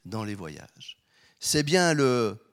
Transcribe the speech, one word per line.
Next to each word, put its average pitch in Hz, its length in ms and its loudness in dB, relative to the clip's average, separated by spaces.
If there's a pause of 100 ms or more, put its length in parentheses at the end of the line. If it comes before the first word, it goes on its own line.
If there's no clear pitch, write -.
dans 107 180 -8
les 104 120 -8
voyages. - 640 -16 (400)
C'est 151 240 0
bien 170 320 4
le 123 420 2 (160)